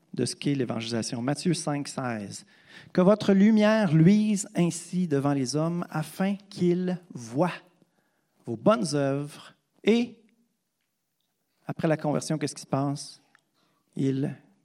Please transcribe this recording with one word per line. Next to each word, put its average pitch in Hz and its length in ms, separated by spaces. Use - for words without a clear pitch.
de 120 100
ce - 100
qu'est 143 200
l'évangélisation. 117 680
Matthieu 143 340
cinq 143 340
seize. « 113 580
Que - 80
votre 202 320
lumière 208 600
luise 202 600
ainsi 175 520
devant 143 260
les 135 240
hommes, 170 340
afin 190 460
qu'ils 180 520
voient 127 400
vos 117 100
bonnes 151 380
œuvres 143 600
et, 233 360
après 160 220
la 151 80
conversion, 151 420
qu'est-ce 147 160
qui - 80
se - 40
passe ? 143 540
Ils 135 380